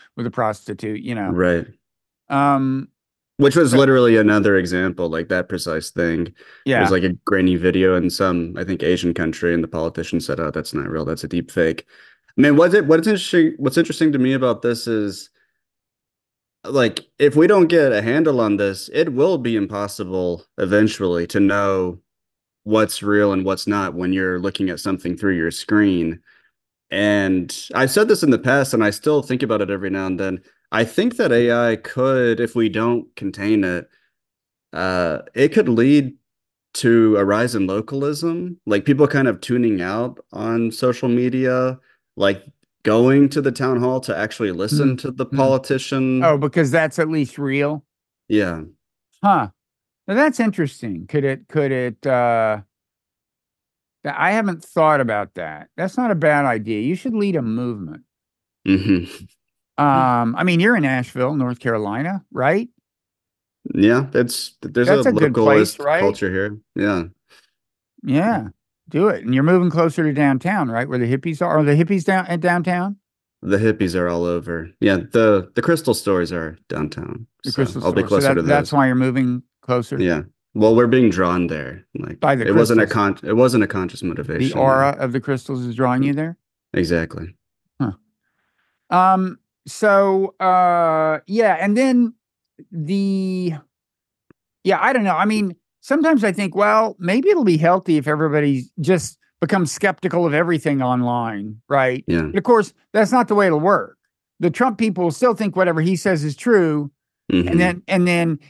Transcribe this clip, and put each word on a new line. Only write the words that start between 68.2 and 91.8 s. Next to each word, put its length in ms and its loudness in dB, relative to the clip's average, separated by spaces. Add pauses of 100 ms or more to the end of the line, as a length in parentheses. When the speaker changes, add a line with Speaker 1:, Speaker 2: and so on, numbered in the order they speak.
Speaker 1:
do 200 0
it. 160 -4
And 100 -2
you're 100 2
moving 260 4
closer 340 0
to 80 0
downtown, 580 0
right? 180 -4
Where 100 -4
the 80 0
hippies 360 -4
are. 160 2
Are 60 4
the 100 4
hippies 300 2
down, 240 0
at 120 -4
downtown? 560 -2 (460)
Speaker 2:
The 160 0
hippies 360 0
are 140 0
all 160 -2
over. 460 -4 (100)
Yeah, 160 4
the, 580 2
the 80 -2
crystal 320 0
stores 380 -2
are 240 -8 (120)
downtown, 580 -8 (180)
Speaker 1:
The 80 -8
Speaker 2:
so 40 -8
Speaker 1:
crystal 280 -4
Speaker 2:
I'll 80 0
be 80 0
Speaker 1:
store. 80 -2
So 0 -
Speaker 2:
closer 200 2
Speaker 1:
that, 60 2
Speaker 2:
to 80 0
Speaker 1:
that's 280 0
Speaker 2:
those. 60 -2
Speaker 1:
why 100 4
you're 100 0
moving 460 0 (200)
closer? 380 -4
Speaker 2:
Yeah. 220 0 (320)
Well, 200 4
we're 140 6
being 220 4
drawn 380 0
there. 360 -10 (120)
Like, 240 -10
Speaker 1:
By 140 2
the 140 -2
Speaker 2:
it 60 4
wasn't 260 4
a 60 4
Speaker 1:
crystals. 340 0
Speaker 2:
con-, 100 -10
it 40 0
wasn't 300 4
a 40 -2
conscious 340 -6
motivation. 560 -4
Speaker 1:
The 60 2
aura 340 2
of 140 -4
the 80 -4
crystals 440 -6
is 120 -8
drawing 260 0
you 120 0
there? 220 -6 (360)
Speaker 2:
Exactly. 640 -4 (440)
Speaker 1:
Huh. 120 -4 (1000)
Um, 480 2 (280)
so, 600 2 (120)
uh, 840 2
yeah, 340 2
and 160 0
then 380 2 (580)